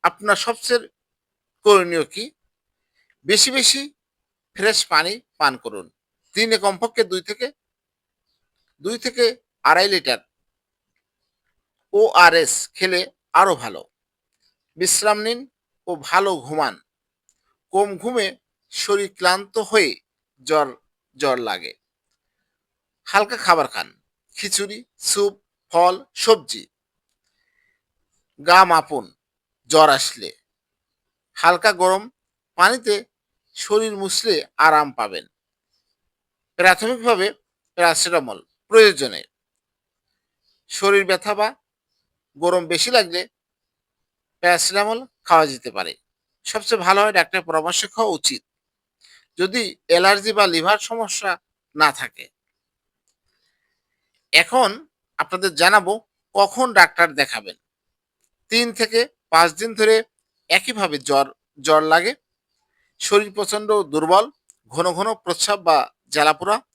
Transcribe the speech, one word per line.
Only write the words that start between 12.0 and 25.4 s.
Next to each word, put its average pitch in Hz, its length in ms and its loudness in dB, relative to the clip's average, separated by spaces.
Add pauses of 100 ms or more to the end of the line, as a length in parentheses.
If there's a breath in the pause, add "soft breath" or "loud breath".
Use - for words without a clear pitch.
খেলে 185 240 -2 (400)
আরো 196 220 4
ভালো। 101 200 -12 (960)
বিশ্রাম 208 480 0
নিন 240 120 -4 (480)
ও 175 40 -10 (180)
ভালো 190 220 2 (160)
ঘুমান। 143 280 -4 (1000)
কম 202 160 0 (140)
ঘুমে 226 240 -4 (460)
শরীর 202 460 -4
ক্লান্ত 190 360 -2 (160)
হয়ে 202 200 2 (580)
জ্বর, 151 200 0 (520)
জ্বর 131 180 -2 (100)
লাগে। 90 240 -10 (1400)
হালকা 208 260 0 (100)
খাবার 160 280 2
খান, 104 140 -8 (480)
খিচুড়ি, 202 420 -8 (300)
স্যুপ, 202 260 -2 (380)